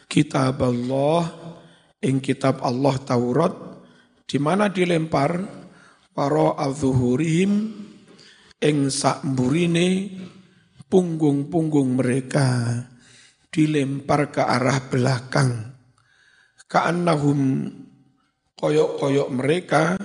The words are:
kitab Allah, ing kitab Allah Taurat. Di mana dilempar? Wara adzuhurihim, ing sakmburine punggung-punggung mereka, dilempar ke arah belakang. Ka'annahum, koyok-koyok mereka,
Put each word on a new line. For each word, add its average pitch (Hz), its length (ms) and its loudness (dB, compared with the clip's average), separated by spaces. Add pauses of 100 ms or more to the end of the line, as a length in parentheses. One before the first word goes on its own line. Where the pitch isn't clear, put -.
(120)
kitab 135 480 0
Allah, 135 720 0 (720)
ing 135 160 0
kitab 131 400 0
Allah 135 400 0
Taurat. 127 560 0 (720)
Di 131 140 -2
mana 190 260 0
dilempar? 175 960 -2 (520)
Wara 151 420 0
adzuhurihim, 139 960 0 (1120)
ing 151 140 2 (100)
sakmburine 165 1300 0 (720)
punggung-punggung 151 1120 2
mereka, 127 720 0 (800)
dilempar 143 800 0
ke - 80 -2
arah 131 480 0
belakang. 127 880 0 (960)
Ka'annahum, 147 960 2 (880)
koyok-koyok 143 800 0
mereka, 160 680 0